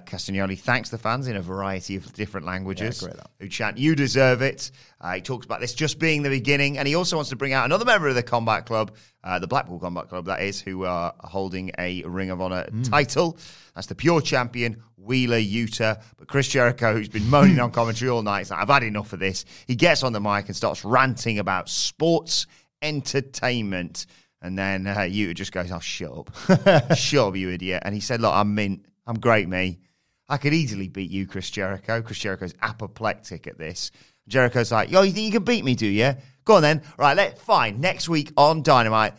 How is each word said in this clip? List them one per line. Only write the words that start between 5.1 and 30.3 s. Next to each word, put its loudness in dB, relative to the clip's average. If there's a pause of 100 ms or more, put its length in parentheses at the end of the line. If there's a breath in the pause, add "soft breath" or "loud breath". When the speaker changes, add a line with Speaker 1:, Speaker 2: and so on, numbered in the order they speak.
Speaker 1:
he -6
talks -8
about -6
this -6
just -4
being 0
the -2
beginning, 0
and -2
he 0
also 0
wants -4
to -10
bring -2
out 2
another 2
member 4
of 2
the 0
Combat -2
Club, -2 (300 soft breath)
uh, -2
the -6
Blackpool -4
Combat -8
Club, -10
that -4
is, -6
who -8
are -4
holding -6
a -4
Ring -6
of -6
Honor -4
Speaker 2:
Mm. -4
Speaker 1:
title. 0 (360 loud breath)
That's -12
the -10
pure 2
champion, -2 (140)
Wheeler 0
Yuta. 0 (140)
But -20
Chris 0
Jericho, 4
who's -4
been -2
moaning 8
on 0
commentary 0
all 0
night, 0
is -10
like, -4
"I've -2
had 6
enough -6
of -8
this." -2 (220 loud breath)
He -2
gets 4
on 0
the -4
mic -2
and -8
starts -4
ranting 2
about -2
sports 0 (360 soft breath)
entertainment. -4 (340 soft breath)
And -8
then, -2
uh, -4
Yuta -2
just -10
goes, -4
"Oh, -8
shut -10
up." 2
<laughs> 2
"Shut 2
up, -4
you -2
idiot." -4
And -4
he -4
said, -4
"Look, 4
I'm 2
mint. -2 (200)
I'm -4
great, 4
me. -2 (500)
I -2